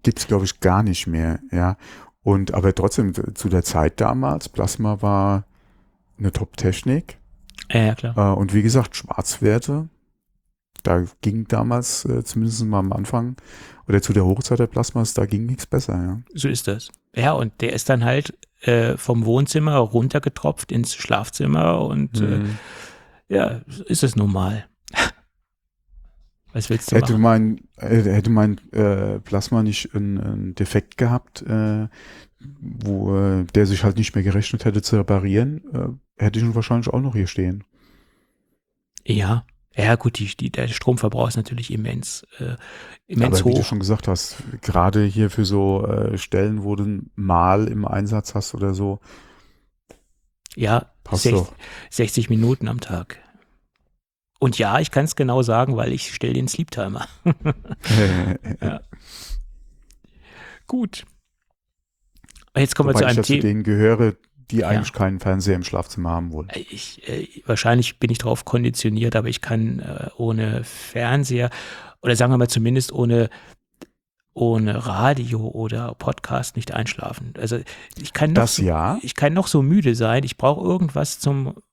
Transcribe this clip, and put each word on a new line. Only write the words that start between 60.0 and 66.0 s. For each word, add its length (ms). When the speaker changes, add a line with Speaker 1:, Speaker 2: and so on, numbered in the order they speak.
Speaker 2:
Gut. 380
Jetzt 200
kommen 140
Speaker 1:
Wobei 100
Speaker 2:
wir 20
zu 40
Speaker 1:
ich 40
Speaker 2:
einem 80
Speaker 1:
ja 60
zu 100
Speaker 2:
The- 60
Speaker 1:
denen 240
gehöre, 520
die 60
Speaker 2:
Ja. 120
Speaker 1:
eigentlich 240
keinen 260
Fernseher 360
im 80
Schlafzimmer 480